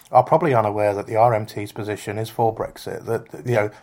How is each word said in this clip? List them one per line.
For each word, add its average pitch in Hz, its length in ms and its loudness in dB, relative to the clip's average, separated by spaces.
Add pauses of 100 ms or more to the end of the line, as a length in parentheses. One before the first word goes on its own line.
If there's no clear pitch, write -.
(120)
are 127 100 8
probably 135 320 2
unaware 104 400 2
that 101 120 -4
the 113 100 -4
R 113 180 6
M 107 120 -2
T's 104 260 -10
position 104 460 -8
is 110 100 -6
for 113 260 0
Brexit, - 520 -10
that, 113 240 -6
that, - 160 -14
you 120 80 0
know, 107 160 2 (120)